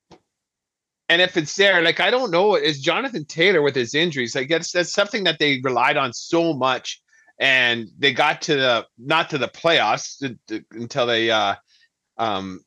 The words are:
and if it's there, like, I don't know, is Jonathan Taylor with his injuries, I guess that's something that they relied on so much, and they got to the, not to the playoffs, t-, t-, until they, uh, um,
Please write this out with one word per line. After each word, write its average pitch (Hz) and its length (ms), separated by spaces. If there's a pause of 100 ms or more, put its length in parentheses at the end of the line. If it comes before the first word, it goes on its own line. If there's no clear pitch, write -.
(1080)
and 170 140
if 185 160
it's 156 180
there, 190 260
like, 165 200
I 190 100
don't 247 200
know, 190 240
is 147 260
Jonathan 175 420
Taylor 165 380
with 139 140
his 123 200
injuries, 143 400
I 135 80
guess 165 300
that's 175 180
something 202 320
that 160 160
they 139 240
relied 131 320
on 135 160
so 165 420
much, 127 480 (380)
and 120 480 (100)
they 135 140
got 147 320
to 151 140
the, 123 280 (120)
not 156 320
to 151 80
the 120 100
playoffs, 135 720
t-, 131 180 (100)
t-, 107 240
until 120 340
they, 113 260
uh, 104 240 (640)
um, 95 500